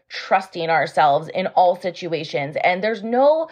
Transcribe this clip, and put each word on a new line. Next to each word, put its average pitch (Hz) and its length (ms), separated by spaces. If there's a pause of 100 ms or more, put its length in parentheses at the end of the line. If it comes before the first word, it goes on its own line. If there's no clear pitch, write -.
trusting 180 600
ourselves 156 600
in 185 200
all 180 280
situations. 160 840
And 180 200
there's 214 200
no 285 500